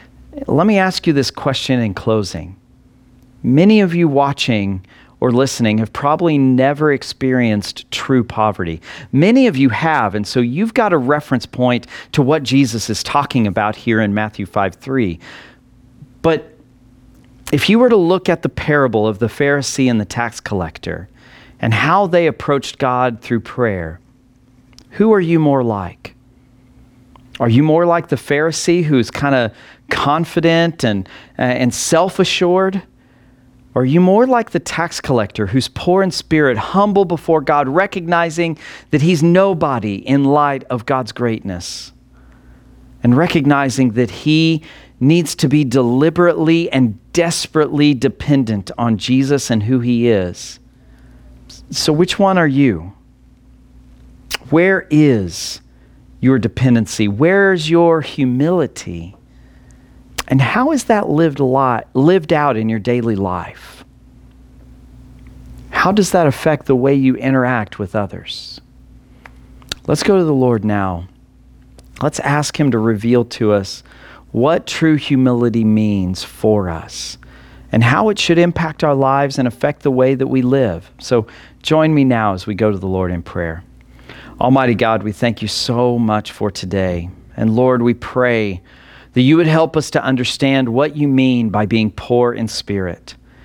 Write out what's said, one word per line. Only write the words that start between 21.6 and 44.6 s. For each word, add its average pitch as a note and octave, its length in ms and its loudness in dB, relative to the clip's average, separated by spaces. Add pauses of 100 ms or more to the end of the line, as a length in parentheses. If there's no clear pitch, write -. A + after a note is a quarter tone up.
and A2+ 120 0
how E3 340 2
they E3+ 200 2
approached C#3 520 -4
God B2+ 420 -2
through A#2+ 200 -4
prayer, F2+ 580 -4 (920)
who A3 220 2
are G3+ 80 4
you E3 180 2
more C#3 260 2
like? G2 500 -6 (1300)
Are A#2+ 80 0
you A#2+ 140 4
more D#3+ 240 2
like E3+ 220 0
the C3+ 80 -4
Pharisee D#3+ 680 0
who's C3 260 2
kinda C3+ 420 0 (380)
confident E3 920 0
and, G2+ 240 -2 (300)
uh, - 40 -2
and B2 300 0
self-assured? F#3 1080 0 (920)
Or B2 80 0
are - 20 2
you D3 160 2
more G3 260 4
like A#3+ 240 0
the E3+ 80 -2
tax - 420 -6
collector A2 460 -2
who's A#2+ 220 -2
poor F#3 340 0
in F#3 80 -2
spirit, C#3 480 0
humble G3+ 460 0
before E3 360 0
God, C#3+ 280 0
recognizing E3+ 920 -2 (320)
that C#3+ 120 2
he's E3 200 2
nobody E3 720 2
in C#3 300 0
light C#3+ 400 0
of A#2+ 200 -8
God's C3 280 -4
greatness, A2 800 -6 (1120)
and A#2+ 120 4
recognizing C#3 760 2
that A#2 180 0
he D#3 520 0 (360)